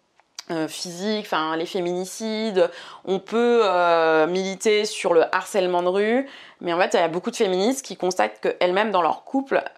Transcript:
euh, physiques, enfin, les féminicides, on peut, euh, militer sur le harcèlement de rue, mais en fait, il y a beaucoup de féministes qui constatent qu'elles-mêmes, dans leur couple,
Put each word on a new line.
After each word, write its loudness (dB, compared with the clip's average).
euh, -4
physiques, -6
enfin, -2
les -2
féminicides, -2
on -2
peut, 2
euh, 4
militer 0
sur -2
le 6
harcèlement 0
de 0
rue, 0
mais -4
en 0
fait, 4
il 6
y 4
a 2
beaucoup -4
de -10
féministes 0
qui -12
constatent -2
qu'elles-mêmes, 0
dans 2
leur -2
couple, -2